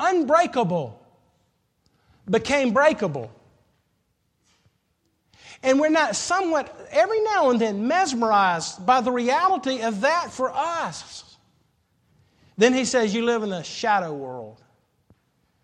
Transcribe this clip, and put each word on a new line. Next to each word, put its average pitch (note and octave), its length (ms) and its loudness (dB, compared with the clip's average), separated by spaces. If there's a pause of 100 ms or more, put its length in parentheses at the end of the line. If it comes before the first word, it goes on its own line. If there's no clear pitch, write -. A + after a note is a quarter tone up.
unbreakable C#4 960 2 (1300)
became A#3+ 420 0
breakable, G3 580 0 (2250)
and C4 160 4
we're D#4 120 4
not D4 260 2
somewhat E4+ 760 -2
every G4 300 2
now G4 300 2
and A#3 100 2
then G#3+ 260 -2
mesmerized A3 1000 0
by B3+ 160 4
the B3 100 -2
reality C4 680 0
of A3 180 -4
that D4+ 320 0
for B3+ 220 -4
us, D4 800 -8 (1200)
then A#3 160 4
he B3+ 140 0
says, A3 280 0
"You A#3 120 -2
live A#3 160 0
in G#3 100 -6
a E3+ 100 -8
shadow F#3+ 520 -2
world." B2+ 460 -12 (1040)